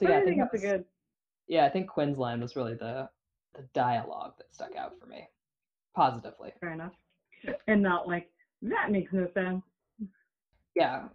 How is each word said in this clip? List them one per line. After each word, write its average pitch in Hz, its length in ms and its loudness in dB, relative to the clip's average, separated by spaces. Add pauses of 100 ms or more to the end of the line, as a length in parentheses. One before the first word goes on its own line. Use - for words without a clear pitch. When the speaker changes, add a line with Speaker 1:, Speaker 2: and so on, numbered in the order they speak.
Speaker 1:
But - 80 4
Speaker 2:
yeah, - 80 8
Speaker 1:
I 403 40 6
Speaker 2:
I 392 40 4
think - 20 4
Speaker 1:
think 294 120 2
Speaker 2:
that 247 160 2
Speaker 1:
it's 202 100 -2
a - 20 0
Speaker 2:
was 202 80 2
Speaker 1:
good 180 100 -2 (640)
Speaker 2:
yeah, 165 160 4
I 175 60 6
think 185 180 -2
Quinn's 143 300 0
line 120 220 -2
was 120 160 -6
really 117 180 -2
the, 120 340 -8 (460)
the 139 80 -18 (100)
dialogue 123 680 -2
that - 140 -20
stuck - 220 -12
out - 260 -10
for - 60 -20
me, - 220 -18 (680)
positively. 123 680 0
Speaker 1:
Fair 170 120 -6
enough. 165 200 -10 (760)
And 214 140 8
not 180 260 2
like, 175 200 -4 (340)
"That 226 280 0
makes 190 220 0
no 185 200 2
sense." 185 300 -2 (1120)
Speaker 2:
Yeah, 135 300 0 (100)